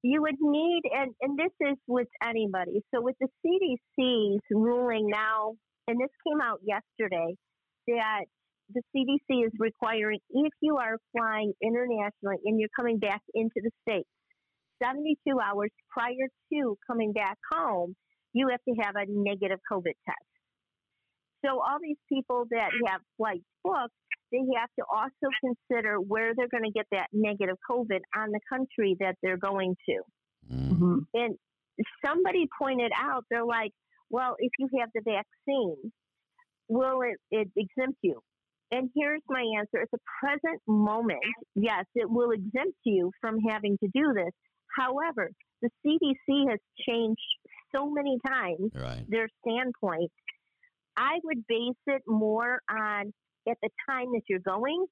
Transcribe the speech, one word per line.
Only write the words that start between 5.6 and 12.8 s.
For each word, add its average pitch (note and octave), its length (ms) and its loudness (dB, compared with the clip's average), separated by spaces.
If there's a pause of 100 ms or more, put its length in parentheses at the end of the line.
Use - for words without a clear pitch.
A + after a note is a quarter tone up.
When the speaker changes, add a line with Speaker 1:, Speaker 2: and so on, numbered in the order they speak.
Speaker 1:
and A#3 120 0
this C4+ 100 -2 (160)
came D4+ 160 0
out A3+ 220 -2
yesterday, F#3+ 760 -2 (500)
that A3 380 0 (480)
the A#3+ 80 0 (100)
C C4+ 140 2
D C#4 220 2
C C4+ 140 2
is A3+ 180 2
requiring, A3 600 -2 (100)
if C#4+ 300 2
you D4+ 180 2
are A3+ 200 -2 (140)
flying A3 500 0
internationally G#3+ 840 0
and A3 140 4
you're G#3+ 160 0
coming A#3 240 0